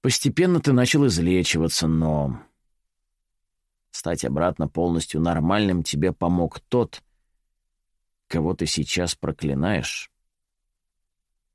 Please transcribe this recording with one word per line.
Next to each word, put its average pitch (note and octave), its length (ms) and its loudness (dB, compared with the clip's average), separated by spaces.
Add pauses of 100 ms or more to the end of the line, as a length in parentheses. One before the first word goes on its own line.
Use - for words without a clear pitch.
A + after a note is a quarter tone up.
Постепенно E3+ 600 2
ты D3 100 2
начал B2+ 360 4
излечиваться, E2+ 800 2
но... D#2 540 0 (1500)
Стать - 320 -6
обратно D2+ 460 -2
полностью E2 500 -2
нормальным E2+ 640 0
тебе E2+ 300 -2
помог F2 480 -2
тот, - 420 -4 (1200)
кого E2+ 260 -2
ты E2+ 120 -4
сейчас E2 500 -2
проклинаешь. D#2 920 -4 (1400)